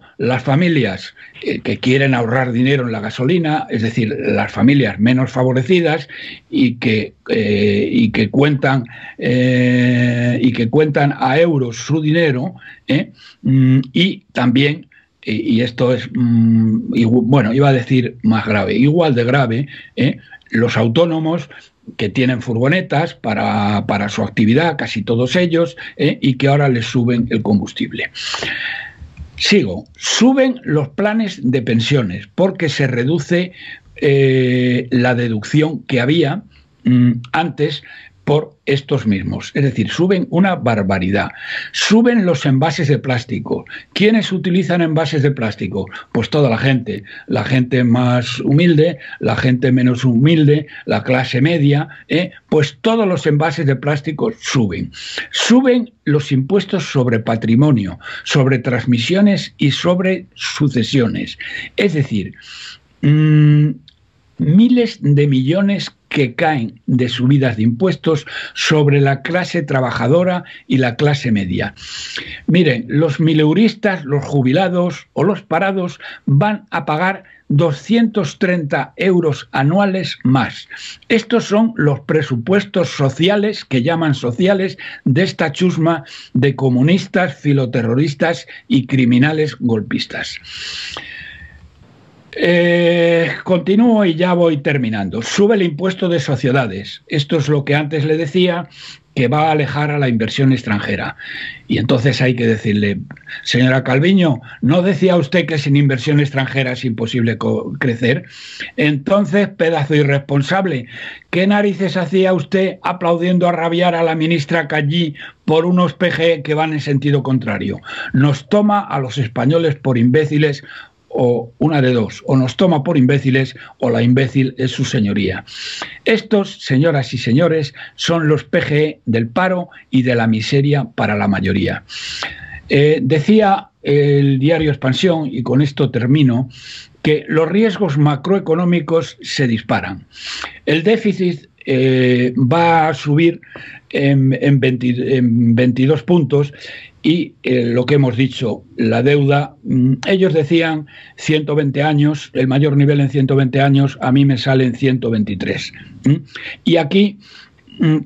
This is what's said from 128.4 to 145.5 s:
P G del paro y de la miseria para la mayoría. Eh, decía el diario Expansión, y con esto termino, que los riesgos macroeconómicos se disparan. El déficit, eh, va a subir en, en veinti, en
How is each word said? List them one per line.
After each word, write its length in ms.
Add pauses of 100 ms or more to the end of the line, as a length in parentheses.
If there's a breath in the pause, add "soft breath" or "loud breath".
P 180
G 440
del 240
paro 400 (200 loud breath)
y 120
de 120
la 140
miseria 640
para 220
la 140
mayoría. 560 (800 loud breath)
Eh, 340
decía 680 (120)
el 580
diario 320
Expansión, 600
y 100
con 200
esto 280
termino, 600 (520 loud breath)
que 280
los 180
riesgos 500
macroeconómicos 1200
se 260
disparan. 600 (580 loud breath)
El 180
déficit, 640 (180)
eh, 720
va 520
a 40
subir 460 (500 loud breath)
en, 500
en 200
veinti, 360 (180)
en 420